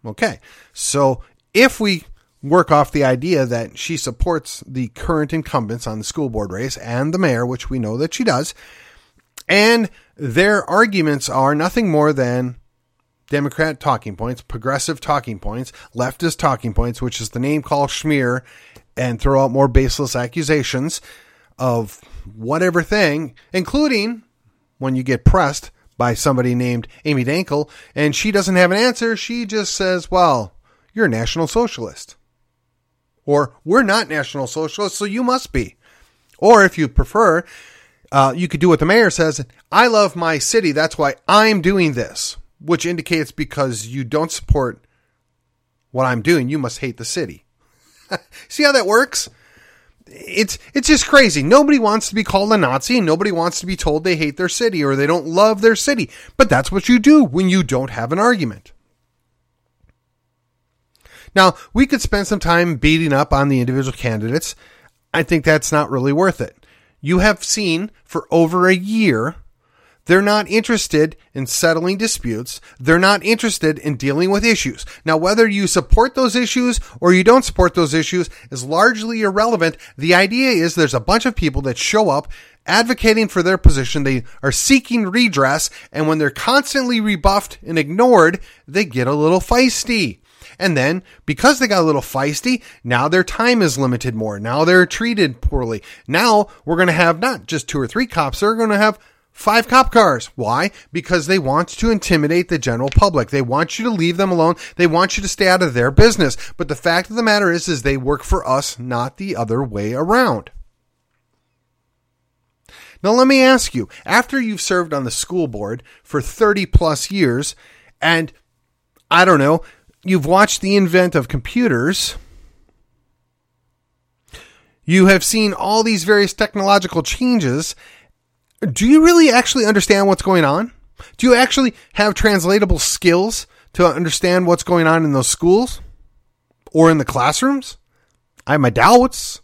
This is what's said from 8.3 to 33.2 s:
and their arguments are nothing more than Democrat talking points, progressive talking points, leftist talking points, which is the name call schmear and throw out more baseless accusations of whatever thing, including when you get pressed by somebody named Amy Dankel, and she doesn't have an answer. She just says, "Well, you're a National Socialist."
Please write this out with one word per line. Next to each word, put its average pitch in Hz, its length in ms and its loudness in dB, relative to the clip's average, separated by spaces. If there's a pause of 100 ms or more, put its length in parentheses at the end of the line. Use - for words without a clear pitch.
and 214 420 2 (260)
their 175 540 0
arguments 175 580 0
are 135 280 0
nothing 185 340 -2
more 151 220 2
than 123 440 -2 (720)
Democrat 143 500 -4
talking 113 380 -4
points, 120 260 -10
progressive 131 580 -6
talking 123 380 -4
points, 117 340 -10 (220)
leftist 131 440 -4
talking 120 360 -2
points, 120 280 -2
which 120 180 -8
is 107 100 -10
the 120 80 -10
name 143 240 -2
call 143 240 -2
schmear 135 560 -4 (540)
and 226 240 -4
throw 135 240 2
out 123 80 -2
more 135 160 2
baseless 131 480 0
accusations 139 840 -4 (580)
of 117 420 -4 (340)
whatever 165 480 -2
thing, 156 520 -2 (180)
including 226 680 -2 (560)
when 131 180 -4
you 127 60 -4
get 123 220 -2
pressed 147 460 2 (260)
by 123 180 0
somebody 123 400 -2
named 120 340 -4 (160)
Amy 139 200 -2
Dankel, 147 440 -4 (260)
and 147 220 0
she 214 160 -2
doesn't 190 240 0
have 180 140 4
an 196 80 0
answer. 233 380 -2
She 240 280 -10
just 208 300 -6
says, 185 360 -4
"Well, 147 440 2 (400)
you're 220 120 0
a 143 40 0
National 117 360 -4
Socialist." - 680 -6 (1120)